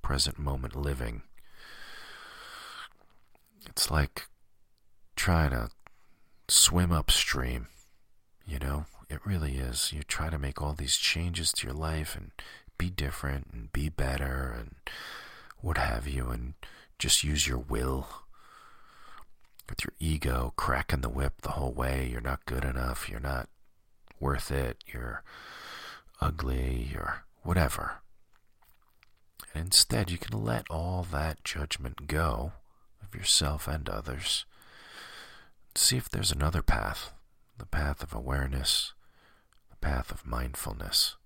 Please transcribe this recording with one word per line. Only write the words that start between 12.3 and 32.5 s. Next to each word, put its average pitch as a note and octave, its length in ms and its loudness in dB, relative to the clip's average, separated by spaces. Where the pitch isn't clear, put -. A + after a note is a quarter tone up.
be F2+ 140 0
different C#2 600 -2
and A1 200 -10
be D2 160 2
better C2 680 0
and - 160 -10
what F2 200 0
have A#1 300 2
you, C2 200 0
and A#1+ 260 -4
just - 240 6
use D2 240 2
your B1+ 120 0
will C2 500 -2
with - 160 -4
your - 160 -6
ego C2 560 2
cracking C2 460 2
the B1 60 0
whip C2+ 340 0
the C#2 100 -4
whole C2 200 0
way. C2 380 0
You're A#1 100 -4
not C2 260 -4
good B1 180 -2
enough. B1+ 440 -2
You're G#1+ 120 -6
not C2 280 -2
worth C2+ 300 0
it. C2 360 0
You're A#1+ 360 -6
ugly. B1+ 720 0
You're - 320 -4
whatever. - 540 2
And D#2+ 100 -2
instead, G2 460 4
you F2 80 -2
can A2 260 -4
let A2+ 260 -2
all F2 400 -2
that D#2 340 -2
judgment C#2 640 -6
go D2 460 0